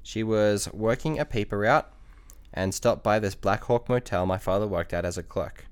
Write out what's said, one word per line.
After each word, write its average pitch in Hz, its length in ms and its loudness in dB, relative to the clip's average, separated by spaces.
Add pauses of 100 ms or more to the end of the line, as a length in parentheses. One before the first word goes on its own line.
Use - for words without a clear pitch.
She - 220 -6
was 107 480 2
working 131 480 -2
a 147 60 0
paper 104 320 -2
route 117 340 2 (600)
and 95 220 -2
stopped - 300 0
by 107 160 4
this 98 160 -2
Black 101 300 0
Hawk 120 220 2
motel 120 380 0
my 92 140 0
father 101 280 0
worked 87 240 -2
at 87 140 -2
as 87 140 -4
a 85 40 -10
clerk. - 480 -6